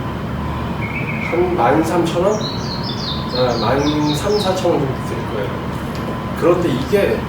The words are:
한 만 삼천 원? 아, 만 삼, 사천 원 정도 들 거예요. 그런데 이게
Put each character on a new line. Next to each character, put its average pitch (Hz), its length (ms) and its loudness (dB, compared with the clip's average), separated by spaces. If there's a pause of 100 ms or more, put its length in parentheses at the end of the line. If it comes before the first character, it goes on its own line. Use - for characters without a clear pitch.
(1300)
한 175 260 2
만 170 260 4
삼천 175 420 2
원? 214 100 4
아, - 1300 -2
만 147 540 2
삼, 139 240 2
사천 - 320 2
원 147 100 2
정도 131 140 0 (140)
들 - 80 -4 (180)
거예요. - 160 -2 (880)
그런데 175 300 4
이게 - 500 2 (100)